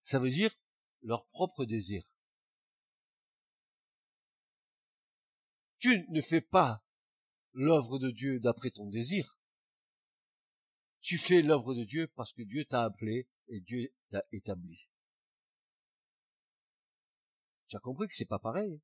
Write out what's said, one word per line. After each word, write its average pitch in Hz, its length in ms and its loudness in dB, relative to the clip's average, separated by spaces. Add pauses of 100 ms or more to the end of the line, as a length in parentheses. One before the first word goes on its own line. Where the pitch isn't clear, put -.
Ça - 160 0
veut 127 120 2
dire 196 260 0 (460)
leur 113 240 -4
propre 180 400 -4
désir. 101 360 -4 (3750)
Tu 233 300 4
ne 156 140 0
fais 170 180 2
pas 127 420 2 (680)
l'œuvre 135 460 2
de 127 120 -2
Dieu 123 300 -4
d'après 117 300 0
ton 104 160 -14
désir. 120 500 -4 (1700)
Tu 175 140 -4
fais 175 260 8
l'œuvre 135 320 4
de 120 100 -2
Dieu 151 240 -4
parce - 240 -10
que 120 100 -12
Dieu 120 220 -6
t'a 123 180 0
appelé 110 460 -4 (200)
et 107 120 -10
Dieu 120 320 -8 (180)
t'a 98 220 -4
établi. 90 560 -10 (2750)
Tu - 80 -14
as - 40 -10
compris 156 280 -6
que - 60 -8
c'est - 120 -4
pas 101 120 -4
pareil. 156 460 -4